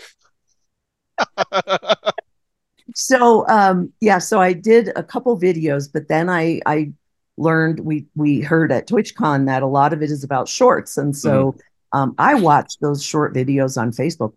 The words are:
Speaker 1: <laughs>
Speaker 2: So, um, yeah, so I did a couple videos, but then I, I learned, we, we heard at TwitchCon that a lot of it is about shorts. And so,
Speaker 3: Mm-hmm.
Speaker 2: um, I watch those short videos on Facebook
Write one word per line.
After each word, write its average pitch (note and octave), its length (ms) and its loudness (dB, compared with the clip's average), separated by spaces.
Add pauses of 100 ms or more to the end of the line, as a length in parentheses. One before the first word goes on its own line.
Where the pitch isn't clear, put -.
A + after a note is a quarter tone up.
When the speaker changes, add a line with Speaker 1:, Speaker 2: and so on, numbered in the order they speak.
(1200)
Speaker 1:
<laughs> - 960 -4 (800)
Speaker 2:
So, A#3+ 520 4
um, F#3+ 540 2
yeah, G3+ 180 2
so F#3+ 220 0
I F#3 120 4
did A3 440 2
a E3 80 -6
couple - 340 -2
videos, D#3+ 540 -2
but D#3+ 160 -6
then D#3+ 200 0
I, E3 380 0
I D3+ 260 -2 (440)
learned, D#3+ 440 0
we, D#3 260 -6 (100)
we D3 240 0
heard D#3+ 320 2
at A#2 160 -2
TwitchCon D3+ 580 0
that C3 160 0
a C3+ 40 -2
lot C#3 260 2
of D3+ 100 -4
it D3 80 -4
is C#3+ 140 -6
about B2+ 240 -4
shorts. - 500 0
And C#3+ 180 -2
so, C3+ 360 0
Speaker 3:
Mm-hmm. - 460 -8
Speaker 2:
um, C3 200 -2
I B3 160 -6
watch D#3 460 2
those D3 220 -2
short - 300 -4
videos C3+ 480 -2
on A#2 120 -2
Facebook B2+ 440 -4